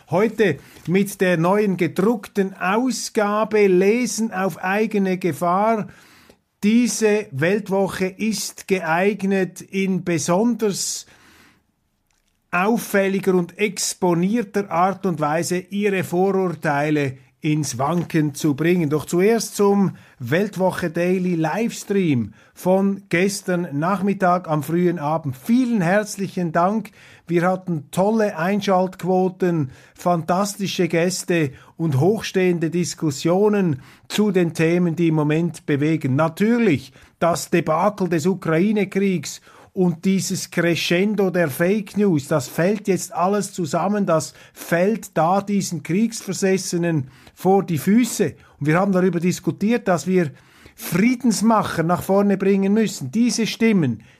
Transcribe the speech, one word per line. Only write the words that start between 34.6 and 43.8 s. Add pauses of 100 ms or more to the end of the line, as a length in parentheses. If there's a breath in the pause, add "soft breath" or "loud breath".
die
im
Moment
bewegen.
Natürlich (260 soft breath)
das
Debakel
des
Ukraine-Kriegs (320 loud breath)
und
dieses
Crescendo
der
Fake
News,
das
fällt
jetzt
alles
zusammen,